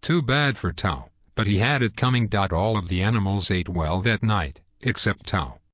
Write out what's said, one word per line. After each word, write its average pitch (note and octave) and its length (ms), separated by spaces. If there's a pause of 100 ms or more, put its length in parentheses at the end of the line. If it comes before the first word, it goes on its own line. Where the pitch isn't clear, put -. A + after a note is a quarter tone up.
Too E3 200
bad C#3 360
for F2+ 140
Tao, D#2+ 380 (260)
but A2+ 100
he G2+ 120
had B2+ 240
it A#2 160
coming. B2 360
All G2 440
of F#2 100
the F2+ 160
animals G2 480
ate F#2 180
well F2 320
that G#2+ 220
night, G2+ 380 (200)
except - 460
Tao. F2 320 (140)